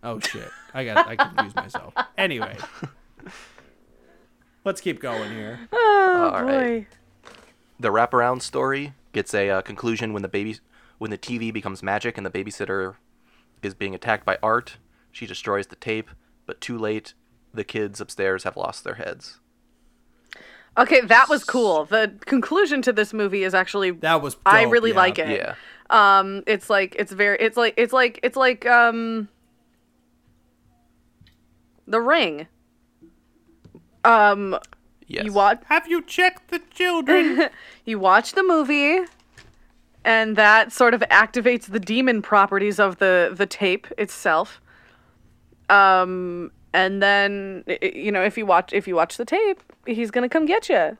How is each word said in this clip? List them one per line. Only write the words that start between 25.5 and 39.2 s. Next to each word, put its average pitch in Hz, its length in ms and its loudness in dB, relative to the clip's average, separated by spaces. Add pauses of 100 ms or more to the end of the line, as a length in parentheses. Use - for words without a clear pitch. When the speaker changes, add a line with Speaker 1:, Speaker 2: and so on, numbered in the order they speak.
Speaker 2:
Um, 196 560 4
it's 208 240 -2
like, 196 280 0
it's 196 140 -4
very, 202 260 0
it's 220 200 -2
like, 233 180 0
it's 233 160 0
like, 247 300 0
it's 247 140 -2
like, 254 300 0
um, 226 640 2 (2500)
The 220 120 0
Ring. 226 460 0 (1600)
Um, 208 540 4 (500)
Speaker 3:
Yes. - 160 -8
Speaker 2:
you 214 80 -8
watch 202 340 4
Speaker 1:
Have 320 220 0
you 339 140 -2
checked 359 500 -2
the 339 80 -6 (100)
children? 320 760 0 (180)
Speaker 2:
<laughs> - 180 -20
You 220 140 -6
watch 190 360 4
the 381 100 2
movie, 302 560 2 (1040)